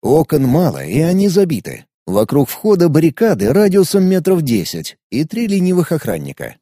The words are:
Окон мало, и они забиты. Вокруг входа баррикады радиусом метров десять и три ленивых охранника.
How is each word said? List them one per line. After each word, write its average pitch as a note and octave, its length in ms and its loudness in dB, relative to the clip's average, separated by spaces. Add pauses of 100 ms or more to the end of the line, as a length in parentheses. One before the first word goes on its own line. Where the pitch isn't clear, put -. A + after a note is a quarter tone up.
Окон D3 420 2
мало, B2 420 0
и G#2+ 160 -2
они F#3 260 2
забиты. E3 580 -2 (220)
Вокруг A2 400 0
входа F#3 400 0
баррикады D#3 640 2
радиусом G3 540 2
метров F#3 380 0
десять F2 520 -4 (140)
и C#3 160 -4
три A3+ 220 -6
ленивых F3+ 440 0
охранника. D2 720 -6